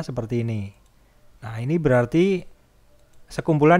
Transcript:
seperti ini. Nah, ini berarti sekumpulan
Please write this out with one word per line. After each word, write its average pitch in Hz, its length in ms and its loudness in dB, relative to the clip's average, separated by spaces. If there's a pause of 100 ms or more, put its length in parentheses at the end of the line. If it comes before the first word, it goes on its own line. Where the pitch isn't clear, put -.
seperti 120 420 -6
ini. 104 240 -8 (720)
Nah, 113 160 -12
ini 156 220 -2
berarti 160 680 2 (840)
sekumpulan 160 480 2